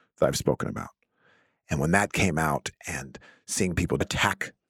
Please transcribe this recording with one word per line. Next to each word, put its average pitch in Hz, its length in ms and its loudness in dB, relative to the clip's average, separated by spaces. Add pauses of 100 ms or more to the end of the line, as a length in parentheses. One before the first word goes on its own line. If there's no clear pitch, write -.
(180)
that 78 80 4
I've 71 100 2
spoken - 320 0
about. - 220 -8 (800)
And 71 120 -2
when 76 120 2
that 101 200 4
came 90 260 2
out 76 320 0 (160)
and 67 320 -10 (280)
seeing 90 280 0
people 85 260 0
attack - 520 -2 (180)